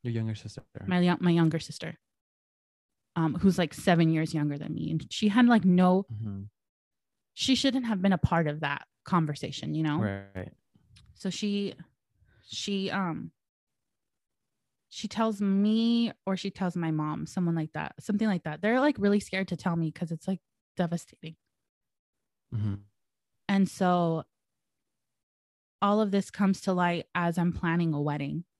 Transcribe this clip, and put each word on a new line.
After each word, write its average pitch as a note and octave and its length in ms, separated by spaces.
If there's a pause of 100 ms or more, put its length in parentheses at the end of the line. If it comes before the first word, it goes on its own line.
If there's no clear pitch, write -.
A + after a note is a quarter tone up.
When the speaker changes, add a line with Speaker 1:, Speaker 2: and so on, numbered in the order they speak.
Speaker 1:
Your A#2+ 120
younger A2 200
sister. - 280 (240)
Speaker 2:
My F3+ 140
yo-, F3 200
my F3+ 120
younger E3 260
sister, E3 400 (1160)
um, D#3+ 180
who's, F3+ 240
like, F3 160
seven E3+ 360
years D#3+ 220
younger D3 240
than D3+ 180
me. D#3+ 160
And D#3+ 200
she - 180
had, A#3+ 180
like, A3+ 180
no, F#3 480
Speaker 1:
Mm-hmm. G#2 300 (920)
Speaker 2:
she - 200
shouldn't C4 320
have G#3+ 140
been G3 120
a F3 60
part E3 280
of D3+ 140
that C#3+ 260 (180)
conversation, D3+ 680
you D#3 80
know? D3+ 160
Speaker 1:
Right. G2 540 (600)
Speaker 2:
So - 160
she, G3+ 440 (720)
she, G3 440
um, F3 420 (1600)
she - 200
tells A3 320
me, A3 720 (140)
or F#3+ 100
she G3 140
tells F3+ 260
my E3 160
mom, D3+ 340
someone E3+ 280
like D#3+ 180
that, D3+ 280
something A3 280
like F#3 160
that. D#3 180
They're, A3+ 180
like, C#4+ 180
really G3+ 220
scared F#3+ 280
to F3 80
tell E3+ 180
me E3 160
'cause E3 220
it's, D#3+ 160
like, F#3+ 120 (360)
devastating. E3+ 580 (1200)
Speaker 1:
Mm-hmm. G#2 200 (720)
Speaker 2:
And G3 200
so F3 560 (1600)
all G#3 180
of G#3 120
this G3 180
comes G3 320
to G3 100
light F3 420
as E3+ 220
I'm F3 160
planning E3+ 400
a C#3+ 80
wedding. D3 440 (160)